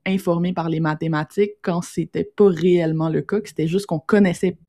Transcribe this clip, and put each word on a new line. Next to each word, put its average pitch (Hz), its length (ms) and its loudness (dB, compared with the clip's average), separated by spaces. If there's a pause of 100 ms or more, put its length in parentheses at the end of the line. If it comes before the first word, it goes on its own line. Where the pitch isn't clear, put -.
informées 180 460 0
par 165 160 -4
les 160 100 -2
mathématiques 160 840 -2
quand 180 220 -2
c'était 165 420 -6
pas - 260 4
réellement 165 580 2
le 156 140 0
cas, 196 180 -4
que 208 80 -14
c'était - 180 -4
juste 185 200 -2
qu'on 160 120 -4
connaissait 185 580 2 (120)